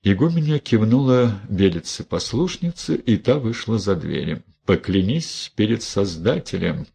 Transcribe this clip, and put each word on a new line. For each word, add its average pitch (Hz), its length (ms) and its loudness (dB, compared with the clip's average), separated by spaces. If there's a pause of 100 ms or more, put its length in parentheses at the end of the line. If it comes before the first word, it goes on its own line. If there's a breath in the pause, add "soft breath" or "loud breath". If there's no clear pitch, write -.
Игуменья 151 560 2
кивнула 120 880 2
белице-послушнице, 104 1500 -2
и 117 220 2
та 135 220 2
вышла 113 400 -2
за 98 160 0
дверью. 78 480 -4 (220)
"Поклянись 98 880 0
перед 110 260 0
Создателем 90 1120 -2